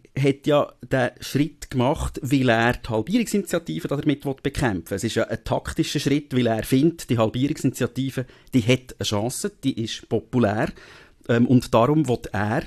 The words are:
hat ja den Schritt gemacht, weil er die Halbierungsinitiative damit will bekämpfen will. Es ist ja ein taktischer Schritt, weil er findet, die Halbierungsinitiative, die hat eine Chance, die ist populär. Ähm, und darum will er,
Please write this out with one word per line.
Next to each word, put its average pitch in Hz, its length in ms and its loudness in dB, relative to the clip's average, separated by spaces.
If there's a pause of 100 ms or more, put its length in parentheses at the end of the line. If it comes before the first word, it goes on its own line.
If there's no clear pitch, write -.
(180)
hat 139 300 0
ja 147 240 2 (100)
den 131 280 -2 (100)
Schritt - 500 -4
gemacht, 131 540 -2
weil 131 240 2
er 117 240 4
die - 180 -8
Halbierungsinitiative 170 1000 -2
damit 147 360 -2
will 135 160 -4
bekämpfen 107 500 -2
will. 98 40 -2
Es 95 80 -4
ist 113 120 -4
ja 113 100 2
ein - 180 -6
taktischer - 560 -2
Schritt, 143 340 0
weil 123 140 2
er 110 160 0
findet, 139 460 2
die 117 80 2
Halbierungsinitiative, 127 1080 -2 (280)
die 127 80 4
hat 123 360 0
eine - 80 -6
Chance, 123 460 -4 (140)
die 131 180 -2
ist - 240 -10
populär. 120 640 0 (600)
Ähm, 120 180 4
und 123 260 4
darum 131 360 4
will 117 100 0 (140)
er, 107 340 -2